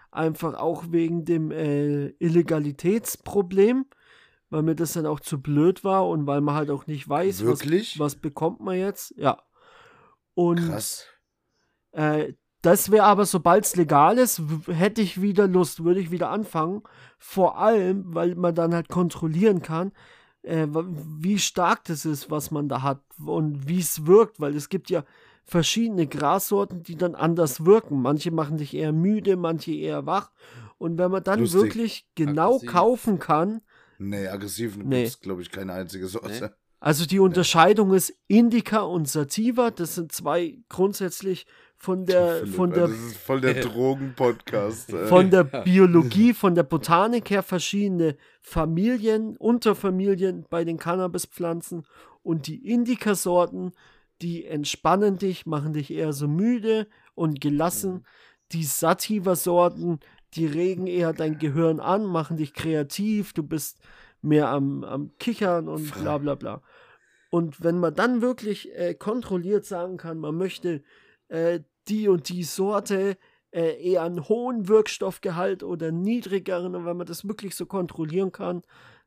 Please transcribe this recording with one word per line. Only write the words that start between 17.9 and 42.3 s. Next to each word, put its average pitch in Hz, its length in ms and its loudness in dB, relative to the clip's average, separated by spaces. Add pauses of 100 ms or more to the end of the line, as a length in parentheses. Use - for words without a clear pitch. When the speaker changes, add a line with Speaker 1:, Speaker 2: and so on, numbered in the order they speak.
Speaker 1:
weil 170 200 0
man 175 200 0
dann 170 180 2
halt 170 140 -2
kontrollieren 175 760 2
kann, 170 300 -6 (500)
äh, 160 280 -2
w-, 160 160 -4 (340)
wie 190 200 0
stark 185 440 0
das 160 220 -6
ist, 151 260 -4
was 147 180 -4
man 147 200 -4
da 131 120 -4
hat 139 220 -4 (200)
und 151 440 -4
wie's 156 400 -2
wirkt, 214 320 6
weil 147 160 -4
es 147 140 -8
gibt - 200 -6
ja 170 140 -2 (400)
verschiedene 180 640 0
Grassorten, 180 760 0
die 165 140 -14
dann 170 180 0
anders 160 520 0
wirken. 185 360 6
Manche 147 300 0
machen 156 260 -2
dich 147 160 -8
eher 151 200 -2
müde, 196 440 2
manche 165 360 -4
eher 151 340 -6
wach. 190 240 -4 (480)
Und 170 180 -4
wenn 180 140 2
man 190 120 -2
dann 208 180 0
Speaker 2:
Lustig. 190 200 4
Speaker 1:
wirklich 220 540 -2
genau 160 400 2
Speaker 3:
Aggressiv. 123 160 -6
Speaker 1:
kaufen 208 480 2
kann. 185 420 0 (380)
Speaker 2:
Nee, 98 280 -6
aggressiv 101 500 -8
Speaker 1:
Nee. 123 260 0
Speaker 2:
gibt's, - 160 -6
glaub 95 200 -8
ich, 87 120 -14
keine 95 220 -8
einzige 92 340 -8
Sorte. 104 380 -8
Speaker 3:
Nee? - 40 -8 (300)
Speaker 1:
Also 151 260 2
die 190 120 0
Speaker 2:
Nee. 196 80 8
Speaker 1:
Unterscheidung 185 680 6
ist 185 200 2 (140)
Indica 226 540 4
und 165 260 -2
Sativa, 226 640 0
das 170 260 -6
sind 165 160 -8
zwei 156 460 -4 (100)
grundsätzlich 190 800 -4 (320)
von 185 280 -4
der, 175 340 4